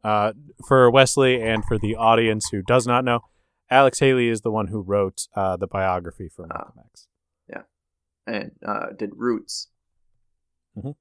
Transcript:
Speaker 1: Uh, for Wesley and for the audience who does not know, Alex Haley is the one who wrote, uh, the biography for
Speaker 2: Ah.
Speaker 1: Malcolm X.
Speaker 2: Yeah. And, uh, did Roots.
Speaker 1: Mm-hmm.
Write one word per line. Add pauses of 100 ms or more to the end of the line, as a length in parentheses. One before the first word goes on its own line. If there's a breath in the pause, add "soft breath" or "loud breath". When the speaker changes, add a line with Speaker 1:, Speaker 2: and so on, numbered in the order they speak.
Speaker 1:
Uh, (340)
for
Wesley
and
for
the
audience
who
does
not
know, (500)
Alex
Haley
is
the
one
who
wrote,
uh,
the
biography
for
Speaker 2:
Ah.
Speaker 1:
Malcolm
X. (440)
Speaker 2:
Yeah. (640)
And, (160)
uh, (120)
did
Roots. (1080)
Speaker 1:
Mm-hmm.